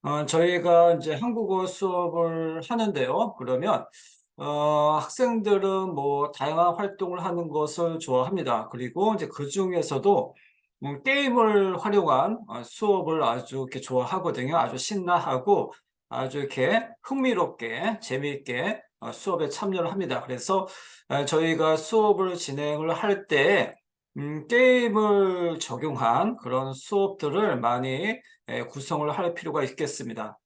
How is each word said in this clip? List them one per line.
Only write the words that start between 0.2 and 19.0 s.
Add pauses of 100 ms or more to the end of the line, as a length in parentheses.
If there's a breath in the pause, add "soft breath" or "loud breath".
저희가
이제
한국어
수업을
하는데요.
그러면, (500 loud breath)
어,
학생들은
뭐
다양한
활동을
하는
것을
좋아합니다.
그리고
이제
그
중에서도, (500 soft breath)
음,
게임을
활용한,
어,
수업을
아주
이렇게
좋아하거든요.
아주
신나하고 (420 loud breath)
아주
이렇게 (160)
흥미롭게
재미있게, (200)